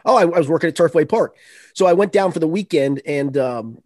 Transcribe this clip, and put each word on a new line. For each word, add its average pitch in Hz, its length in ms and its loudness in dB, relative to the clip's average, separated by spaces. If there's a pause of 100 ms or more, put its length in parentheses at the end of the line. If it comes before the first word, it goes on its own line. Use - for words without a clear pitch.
Oh, 254 100 4
I, 214 60 4
I 175 160 2
was 147 100 0
working 165 200 0
at 151 60 -6
Turfway 165 320 2
Park. 208 300 -2 (380)
So 190 120 2
I 175 60 4
went 196 200 2
down 196 200 0
for 170 80 -8
the 160 80 0
weekend, 147 580 -2
and, 143 300 -4
um, 120 500 -6